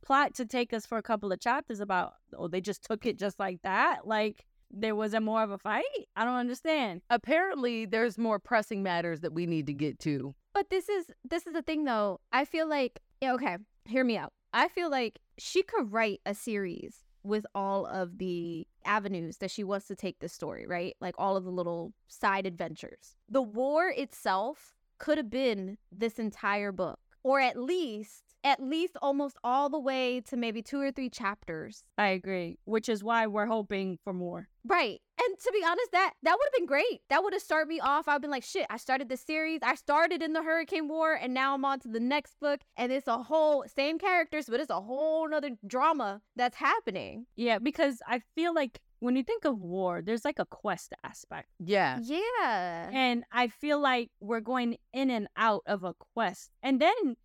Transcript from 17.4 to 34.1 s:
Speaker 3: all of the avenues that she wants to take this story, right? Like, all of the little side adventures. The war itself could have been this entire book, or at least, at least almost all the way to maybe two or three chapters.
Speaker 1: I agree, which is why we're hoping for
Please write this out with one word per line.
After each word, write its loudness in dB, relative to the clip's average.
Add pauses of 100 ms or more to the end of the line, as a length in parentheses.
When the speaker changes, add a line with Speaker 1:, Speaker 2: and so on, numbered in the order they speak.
Speaker 3:
all 0
of -4
the -4 (200)
avenues -2
that -6
she -6
wants -4
to -10
take -6
this -10
story, -8
right? -6
Like, -6
all 2
of -2
the -8
little -4 (140)
side 0
adventures. -10 (140)
The 2
war 2
itself -2 (220)
could 2
have -4
been 0 (140)
this -4
entire -2
book, -2 (240)
or 4
at 2
least, -4 (200)
at 4
least -2
almost 0
all 2
the -2
way 0
to -10
maybe -2
two -6
or 0
three -6
chapters. -8 (140)
Speaker 1:
I 4
agree, -2
which 0
is 0
why 2
we're 0
hoping -2
for -6